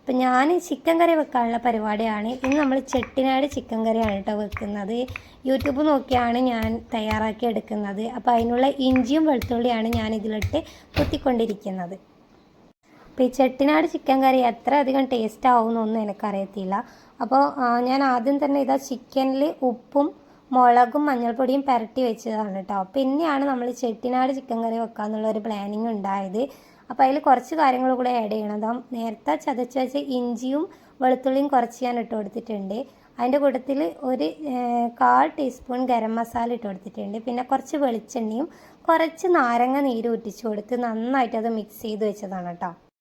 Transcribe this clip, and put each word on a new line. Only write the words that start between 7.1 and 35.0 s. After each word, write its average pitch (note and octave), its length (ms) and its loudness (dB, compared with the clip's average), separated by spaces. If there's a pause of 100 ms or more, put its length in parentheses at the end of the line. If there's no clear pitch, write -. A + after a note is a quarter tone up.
എടുക്കുന്നത്. G#3 520 -4 (140)
അപ്പോൾ B3 180 0
അതിനുള്ള A#3+ 320 2 (220)
ഇഞ്ചിയും C4 420 4
വെളുത്തുള്ളിയാണ് A#3 680 0
ഞാൻ A3 220 -2
ഇതിലിട്ട് G#3+ 400 -2 (380)
കുത്തിക്കൊണ്ടിരിക്കുന്നത്. G#3+ 1000 -2 (1120)
അപ്പോൾ - 180 0
ഈ - 20 2 (100)
ചെട്ടിനാട് C#4 560 4
ചിക്കൻ C4+ 320 2
കറി C4 140 6 (100)
എത്ര A#3 240 -2 (100)
അധികം C4 300 0
ടേസ്റ്റ് A3+ 380 0
ആവുമെന്നൊന്നും A3+ 520 2
എനിക്കറിയത്തില്ല. G3 680 -4 (500)
അപ്പോൾ, C4 180 4 (220)
ആ, A#3+ 80 2 (160)
ഞാൻ C4+ 140 2 (100)
ആദ്യം B3 320 2
തന്നെ C#4 220 2
ഇതാ C4 100 2 (140)
ചിക്കനിൽ C4+ 520 -2 (280)
ഉപ്പും C#4+ 380 0 (480)
മുളകും B3 540 6
മഞ്ഞൾപ്പൊടിയും B3+ 600 0
പുരട്ടി A3+ 380 0
വെച്ചതാണ് G#3+ 520 -4
കേട്ടോ. G3 180 -4 (160)
പിന്നെയാണ് C#4 580 0
നമ്മൾ B3 140 -2 (160)
ചെട്ടിനാട് B3+ 560 0
ചിക്കൻ A#3 280 -4
കറി A3+ 180 -2
വെക്കാന്നുള്ള A3 500 -4
ഒരു G#3+ 140 -4
പ്ലാനിങ് G#3 460 -4
ഉണ്ടായത്. G3 480 -4 (480)
അപ്പോൾ B3+ 140 0
അതിൽ C4+ 200 2
കുറച്ച് B3+ 360 4
കാര്യങ്ങൾ B3+ 380 2
കൂടെ B3 200 0
ആഡ് G#3+ 140 -2
ചെയ്യണം. G#3+ 320 -4
ദാ A3 80 -2 (240)
നേരത്തെ A3+ 360 -4 (120)
ചതച്ച് B3+ 340 -4
വെച്ച C4 180 -2 (200)
ഇഞ്ചിയും B3 460 -2 (400)
വെളുത്തുള്ളിയും C4 520 2
കുറച്ച് A#3+ 320 2
ഞാൻ A#3+ 160 -2
ഇട്ട് - 160 -8
കൊടുത്തിട്ടുണ്ട്. G#3 580 -8 (400)
അതിൻ്റെ B3+ 260 2
കൂട്ടത്തിൽ C4+ 380 0 (300)
ഒരു, C4+ 160 0 (260)
ഏ, - 20 -4 (460)